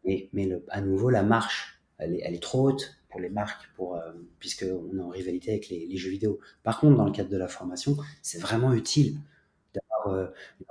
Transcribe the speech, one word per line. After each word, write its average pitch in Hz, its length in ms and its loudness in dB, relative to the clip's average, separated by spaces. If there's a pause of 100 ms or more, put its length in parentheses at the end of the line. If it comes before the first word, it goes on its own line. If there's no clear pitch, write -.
Et, 95 300 -2
mais 98 120 0
le, 92 240 -2
à 104 120 -4
nouveau, 98 280 2
la 113 120 6
marche - 580 0 (220)
elle 85 140 -4
est, - 80 -4
elle 170 120 -4
est - 80 -8
trop 131 240 2
haute - 300 -2 (120)
pour - 100 -12
les 90 100 -6
marques, 104 460 -6
pour, 90 200 -6
euh, 82 160 -8 (280)
puisque - 260 -8
on 92 320 -4
est 95 40 -4
en 87 80 -8
rivalité 90 420 -6
avec 104 180 -2
les, 85 160 -8
les 95 120 -6
jeux 92 120 -4
vidéo. 104 300 -2 (240)
Par 113 160 -2
contre, 147 180 10
dans 107 80 6
le 98 60 2
cadre 101 180 -4
de 98 80 0
la 92 100 -2
formation, 92 500 -4 (240)
c'est - 180 -10
vraiment 120 340 2
utile 120 460 2 (540)
d'avoir, 98 420 -2
euh, 95 120 -2 (440)